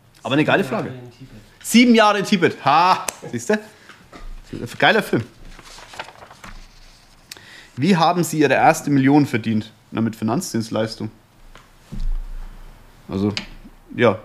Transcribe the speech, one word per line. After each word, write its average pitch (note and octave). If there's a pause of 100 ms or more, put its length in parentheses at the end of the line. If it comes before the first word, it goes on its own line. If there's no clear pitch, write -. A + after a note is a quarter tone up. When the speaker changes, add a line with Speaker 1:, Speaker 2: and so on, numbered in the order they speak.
(220)
Speaker 1:
Aber A#2
eine D3+
geile E3
Speaker 2:
Sieben -
Jahre F#3
Speaker 1:
Frage. A#2+
Speaker 2:
in B2
Tibet. - (240)
Speaker 1:
Sieben A#3+
Jahre G#3
in F#3+
Tibet. E3+
Ha! E3+ (240)
Siehste? G#3+ (1160)
Geiler E3
Film. - (2500)
Wie E3+
haben E3
Sie D#3
Ihre C3
erste D3
Million C#3
verdient? A2 (200)
Na, -
mit A2+
Finanzdienstleistung. A2 (2000)
Also, G2 (600)
ja. A2+